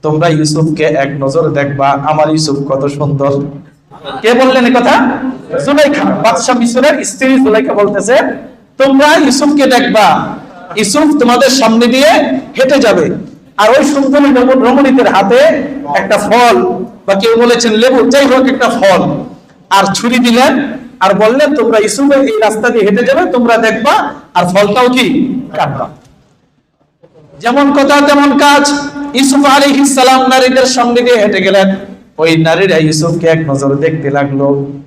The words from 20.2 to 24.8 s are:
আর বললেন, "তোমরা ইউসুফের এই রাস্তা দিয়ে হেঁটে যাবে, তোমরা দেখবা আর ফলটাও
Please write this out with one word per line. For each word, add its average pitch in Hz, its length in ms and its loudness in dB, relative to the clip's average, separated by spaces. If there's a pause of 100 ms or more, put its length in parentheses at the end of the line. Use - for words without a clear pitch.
আর 190 140 2
বললেন, 247 420 0
"তোমরা 226 240 0
ইউসুফের 269 420 0
এই 220 200 -2
রাস্তা 214 280 0
দিয়ে 233 140 0
হেঁটে 208 200 0
যাবে, 277 280 0
তোমরা 233 260 0
দেখবা 247 540 -2 (220)
আর 175 120 0
ফলটাও 208 440 0